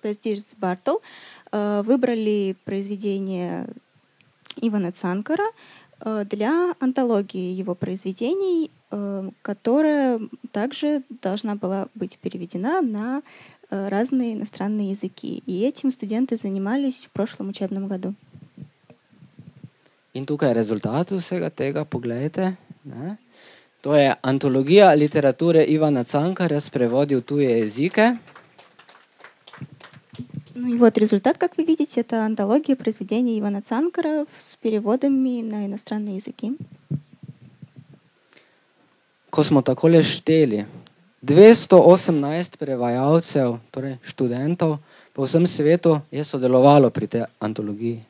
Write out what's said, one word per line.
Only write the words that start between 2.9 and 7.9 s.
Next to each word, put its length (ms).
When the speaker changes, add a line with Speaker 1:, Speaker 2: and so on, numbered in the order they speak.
Speaker 1:
Ивана 300
Цанкара, 580
э, 240
для 500
антологии 800
его 140
произведений, 960